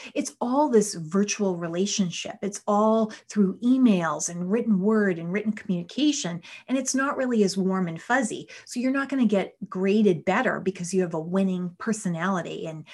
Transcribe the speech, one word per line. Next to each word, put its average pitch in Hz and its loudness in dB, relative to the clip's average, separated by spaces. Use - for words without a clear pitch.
It's - -4
all 269 2
this 214 4
virtual 190 -2
relationship. 175 -2
It's 196 -6
all 214 2
through 190 2
emails 202 4
and 175 -6
written 226 2
word 196 2
and 170 -6
written 214 -2
communication, 180 -2
and 262 0
it's 262 -4
not 269 0
really 240 2
as 185 0
warm 185 0
and 165 -8
fuzzy. 240 -2
So - -8
you're 254 0
not 277 -2
gonna 262 2
get 202 0
graded 196 2
better 190 0
because 180 -4
you 185 4
have 170 -4
a 160 -2
winning 180 -2
personality 170 -4
and 160 -10